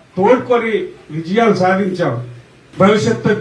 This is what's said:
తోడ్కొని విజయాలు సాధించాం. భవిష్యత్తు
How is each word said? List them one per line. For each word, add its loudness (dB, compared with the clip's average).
తోడ్కొని 2
విజయాలు 0
సాధించాం. 0
భవిష్యత్తు 0